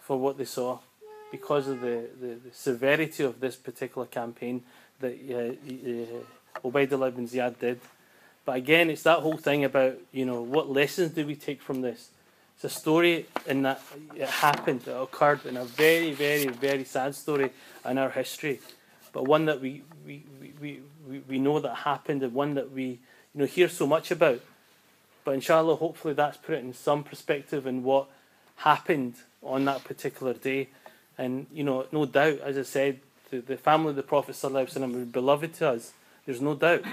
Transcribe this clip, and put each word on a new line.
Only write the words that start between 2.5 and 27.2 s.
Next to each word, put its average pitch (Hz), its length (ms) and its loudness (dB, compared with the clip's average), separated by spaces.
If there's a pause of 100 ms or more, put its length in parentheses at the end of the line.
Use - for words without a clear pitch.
severity 143 720 0
of 117 160 -4
this 156 160 -4
particular 123 500 -10
campaign 120 560 -6 (380)
that, 127 120 -4
uh, 120 1600 -8
uh, - 20 -2
Ubaidullah 135 380 2
ibn 123 180 -4
Ziyad 123 320 -2
did. 123 220 -2 (640)
But 127 120 -2
again, 156 320 4
it's 147 140 -4
that 160 160 6
whole 156 180 0
thing 143 280 2
about, 131 320 2 (160)
you 131 120 -2
know, 123 180 -2
what 139 280 0
lessons 147 400 2
do 156 160 -4
we 147 80 -6
take 143 260 -10
from 131 200 -6
this? 120 300 -8 (440)
It's - 100 -10
a 143 40 -6
story 165 580 2 (220)
in 135 140 2
that 135 200 0 (320)
it 143 140 -6
happened, 147 580 2
it 127 60 -8
occurred 135 520 0
in 127 120 -6
a 123 80 -6
very, 156 480 4
very, 143 340 0
very 135 380 -2
sad 139 320 -4
story 139 340 -2 (340)
in 127 140 -2
our 135 120 2
history. 131 500 -6 (520)
But 131 120 -4
one 151 220 4
that 143 140 0
we, 135 220 -8 (240)
we, 147 160 -16 (180)
we, 135 200 -18
we, 139 200 -12 (280)
we, 135 100 -12 (100)
we 131 120 -2
know 147 180 4
that 135 160 -4
happened 139 480 -2
and 123 100 -2
one 143 220 0
that 131 160 -4
we, 131 140 -6
you 123 140 -6 (360)
know, 143 120 2
hear 175 220 4
so 160 200 0
much 160 240 2
about. 156 280 4 (840)
But 139 100 0
inshallah, 160 420 4
hopefully 160 380 -4
that's 143 220 0
put - 180 -8
it 127 100 -6
in 127 80 -10
some 147 300 0
perspective 143 640 -4